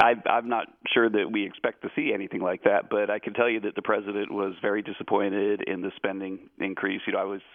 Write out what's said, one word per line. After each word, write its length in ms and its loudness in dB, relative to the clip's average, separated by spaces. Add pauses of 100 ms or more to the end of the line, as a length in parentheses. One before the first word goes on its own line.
I, 120 6 (120)
I'm 220 2
not 180 -2 (260)
sure 160 6
that 240 2
we 140 0
expect 360 -4
to 140 -6
see 160 0
anything 300 -4
like 220 -2
that, 260 4
but 180 0
I 100 0
can 140 -8
tell 160 4
you 120 0
that 160 -4
the 60 -6
president 480 -2
was 300 -2
very 220 0
disappointed 840 0
in 140 -4
the 160 -4
spending 600 -6
increase. 480 -2
You 80 -2
know, 40 2
I 60 0
was, 160 -6 (140)